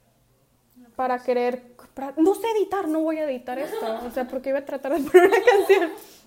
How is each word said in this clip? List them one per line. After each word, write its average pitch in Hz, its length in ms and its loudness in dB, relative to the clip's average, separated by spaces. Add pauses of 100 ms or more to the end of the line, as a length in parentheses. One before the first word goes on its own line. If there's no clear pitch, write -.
(960)
para 254 260 -2
querer 247 540 -2
comprar. 269 420 -14
No 330 180 4
sé 392 160 -6
editar, 392 360 -2
no 311 140 0
voy 311 160 -2
a 311 80 -4
editar 254 340 -8
esto, 240 460 -6
o 240 60 -10
sea, 262 160 -6
porque 262 220 -8
iba 277 100 -2
a 277 60 -12
tratar 277 280 -6
de 302 160 -2
poner 359 180 8
una 415 160 4
canción. 392 480 4 (360)